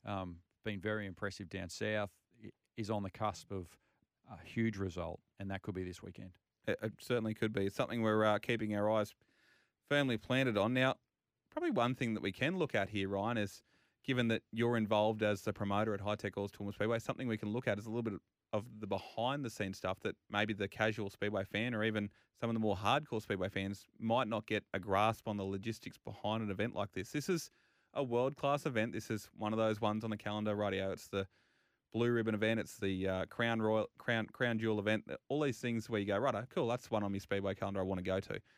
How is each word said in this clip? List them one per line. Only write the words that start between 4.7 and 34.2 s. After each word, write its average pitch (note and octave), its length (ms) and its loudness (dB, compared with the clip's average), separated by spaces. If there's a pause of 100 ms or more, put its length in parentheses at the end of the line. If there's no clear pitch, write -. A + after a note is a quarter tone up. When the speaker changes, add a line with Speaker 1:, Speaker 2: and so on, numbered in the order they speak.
Speaker 1:
result, F2 420 -4 (200)
and G2+ 100 -6
that G2 140 -4
could G#2 100 -6
be F#2 100 -4
this F2+ 200 -8
weekend. F#2+ 260 -14 (380)
Speaker 2:
It, G#2 160 2
it A2 160 -4
certainly A2+ 340 0
could G#2+ 200 0
be. G2 120 2
It's G2 100 -2
something A#2 280 0
we're, G#2+ 200 4
uh, G#2+ 140 6
keeping A2 380 0
our G#2 160 2
eyes G#2+ 240 2 (720)
firmly C#3 280 4
planted B2+ 400 2
on. G#2+ 160 4
Now, C3 220 4 (540)
probably E4 220 -2
one B2 240 4
thing A#2 180 0
that G#2 80 -2
we G2 120 -2
can E3+ 240 0
look D#3 180 0
at G2 140 2
here, G2 180 -2
Ryan, G2+ 300 0
is G#2 260 -4 (400)
given B2 260 2
that A2+ 120 2 (100)
you're A#2 260 2
involved G#2+ 460 4
as G#2 180 2
the G#2 120 -2
promoter G#2 400 2
at G2 80 -4
Hi-Tech G2+ 360 -4
Oils G2+ 140 -4
Toowoomba G2+ 220 -6
Speedway, A2+ 260 2
something - 280 -4
we A2 100 0
can G#2 160 -2
look - 140 -2
at G2+ 100 2
is G#2 80 -8
a A2+ 40 -8
little A#2 140 -2
bit A2 100 -2 (400)
of G#2+ 120 -2 (140)
the G#2+ 80 -8
behind-the-scenes A2+ 920 -2
stuff F#2 240 -2
that G2+ 140 -2 (140)
maybe G#2+ 240 2
the G2 160 0
casual G#2+ 400 0
Speedway G2+ 340 0
fan A#2+ 300 -2
or G#2+ 100 0
even G#2+ 260 0 (300)
some A#2 100 -2
of A#2 40 0
the A2+ 80 2
more G#2 160 4
hardcore A#2 440 2
Speedway F#2+ 280 -2
fans G2 360 -4 (140)
might A2+ 300 2
not A2 160 -2
get G#2+ 180 0 (100)
a G2 60 -2
grasp G2 480 2
on G#2 80 -2
the G2+ 80 -2
logistics G2 540 -6
behind G#2+ 460 -4
an G#2 60 -2
event G2+ 260 -2
like G2+ 180 -2
this. F2+ 180 -6
This D3 160 -4
is E3+ 220 -2 (480)
a C#3+ 60 0
world-class C3+ 600 0
event. A#2 280 0
This - 180 -6
is G#2+ 240 -4
one G#2+ 160 -2
of A2 60 0
those A2 240 2
ones G#2+ 220 0
on A2+ 60 -4
the G#2 80 -4
calendar, G#2 380 -2
rightio. F#2+ 380 0
It's - 160 -12
the G2 180 0 (640)
Blue A#2+ 180 4
Ribbon A2+ 240 2
event. A2 240 2
It's - 180 -8
the, F#2+ 300 0
uh, F#2 180 0
Crown A#2 360 0
Royal, A2 260 4 (100)
Crown, A2+ 300 0